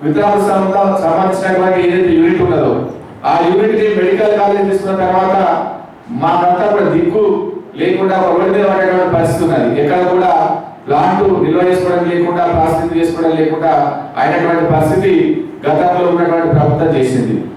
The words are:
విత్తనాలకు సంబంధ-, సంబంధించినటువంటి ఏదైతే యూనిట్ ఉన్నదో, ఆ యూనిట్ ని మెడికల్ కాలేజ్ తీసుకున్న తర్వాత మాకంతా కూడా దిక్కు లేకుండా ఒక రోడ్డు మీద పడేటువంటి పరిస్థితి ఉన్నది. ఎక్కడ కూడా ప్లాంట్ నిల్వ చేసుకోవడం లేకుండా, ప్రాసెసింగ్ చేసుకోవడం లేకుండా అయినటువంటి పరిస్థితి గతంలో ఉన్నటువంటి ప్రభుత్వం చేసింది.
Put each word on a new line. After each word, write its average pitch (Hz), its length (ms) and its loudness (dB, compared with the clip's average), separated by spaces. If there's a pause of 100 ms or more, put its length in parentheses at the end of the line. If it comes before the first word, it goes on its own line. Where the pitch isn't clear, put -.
విత్తనాలకు 202 460 2
సంబంధ-, 190 540 0
సంబంధించినటువంటి 185 800 0
ఏదైతే 175 320 2
యూనిట్ 170 280 2
ఉన్నదో, 151 260 0 (580)
ఆ - 20 2 (140)
యూనిట్ 208 340 2
ని 208 80 2 (100)
మెడికల్ 202 420 2
కాలేజ్ 202 300 0
తీసుకున్న 190 260 -2 (100)
తర్వాత 185 320 0 (880)
మాకంతా 180 500 2
కూడా 202 200 2
దిక్కు 175 300 2 (560)
లేకుండా 185 400 0
ఒక 175 160 0
రోడ్డు 185 180 0
మీద 202 160 2
పడేటువంటి 180 460 0
పరిస్థితి 165 300 0
ఉన్నది. 165 220 0 (140)
ఎక్కడ 180 180 0 (140)
కూడా 180 180 2 (540)
ప్లాంట్ 190 400 0 (180)
నిల్వ 165 260 0
చేసుకోవడం 175 420 0
లేకుండా, 175 320 0 (100)
ప్రాసెసింగ్ 165 460 0
చేసుకోవడం 160 400 0
లేకుండా 156 340 0 (480)
అయినటువంటి 170 520 0
పరిస్థితి 160 380 0 (540)
గతంలో 175 460 0
ఉన్నటువంటి 170 440 0
ప్రభుత్వం 151 420 2
చేసింది. 123 380 -2 (220)